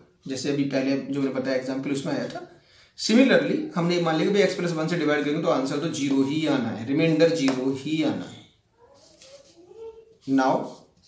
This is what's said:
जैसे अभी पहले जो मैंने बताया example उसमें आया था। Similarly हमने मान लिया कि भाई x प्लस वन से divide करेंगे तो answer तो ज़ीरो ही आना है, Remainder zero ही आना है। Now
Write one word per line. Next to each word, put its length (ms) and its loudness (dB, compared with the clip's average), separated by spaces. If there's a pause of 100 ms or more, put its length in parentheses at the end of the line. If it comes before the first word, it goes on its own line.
(280)
जैसे 240 -4
अभी 140 0
पहले 320 0
जो 240 -4
मैंने 120 0
बताया 240 -2
example 340 -4
उसमें 220 -2
आया 160 -4
था। 200 -12 (500)
Similarly 560 4 (200)
हमने 260 0
मान 140 2
लिया 120 2
कि 60 2
भाई 100 4
x 120 2
प्लस 160 -2
वन 160 -2
से 100 -2
divide 260 2
करेंगे 200 -2
तो 60 2
answer 300 0
तो 100 -2
ज़ीरो 340 0
ही 240 0
आना 220 0
है, 180 -6
Remainder 480 4
zero 400 0
ही 280 -2
आना 220 -2
है। 160 -16 (1900)
Now 260 2 (500)